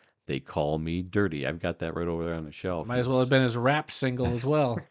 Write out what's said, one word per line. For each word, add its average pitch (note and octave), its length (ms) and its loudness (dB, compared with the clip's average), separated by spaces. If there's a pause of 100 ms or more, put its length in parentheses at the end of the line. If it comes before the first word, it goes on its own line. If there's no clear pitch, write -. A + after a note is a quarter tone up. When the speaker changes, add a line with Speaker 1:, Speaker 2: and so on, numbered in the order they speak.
(260)
Speaker 1:
They C#2 140 -2
Call D2+ 380 0
Me E2 240 -2
Dirty. F2+ 440 0
I've E2 140 -4
got F2 200 -4
that E2 140 -4
right E2+ 140 -2
over E2 160 -2
there E2+ 120 -2
on D#2+ 100 -6
the D2 60 -12
shelf. F2 340 -4
Speaker 2:
Might B2 140 0
as B2 80 0
well C3 120 4
have B2+ 80 2
been C3 140 6
his A#2+ 140 2
rap C3+ 340 2
single B2+ 380 0
as A#2+ 180 -2
well. C#3+ 320 2 (120)